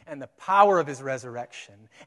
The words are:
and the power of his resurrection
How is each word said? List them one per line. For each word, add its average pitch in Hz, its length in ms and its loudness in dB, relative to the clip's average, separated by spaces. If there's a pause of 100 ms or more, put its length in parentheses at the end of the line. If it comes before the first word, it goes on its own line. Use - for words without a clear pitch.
and 147 160 -14
the 127 60 -14
power 196 520 4
of 160 60 0
his 135 160 -10
resurrection 120 880 -12 (180)